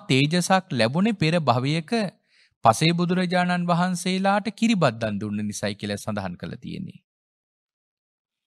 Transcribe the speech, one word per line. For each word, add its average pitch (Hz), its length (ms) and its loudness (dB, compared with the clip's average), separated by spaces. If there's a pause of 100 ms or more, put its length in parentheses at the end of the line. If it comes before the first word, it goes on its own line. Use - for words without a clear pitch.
තේජසක් 170 720 2
ලැබුණේ 156 480 2
පෙර 160 220 0
භවයක 139 520 0 (720)
පසේ 208 280 6
බුදුරජාණන් 180 760 0
වහන්සේලාට 185 880 0
කිරිබත් 175 440 2
දන් 110 200 -4
දුන්න 104 260 -4
නිසායි 104 320 -6
කියලා 104 220 -6
සඳහන් 98 400 -6
කරලා - 240 -12
තියෙන්නේ. - 380 -12 (1500)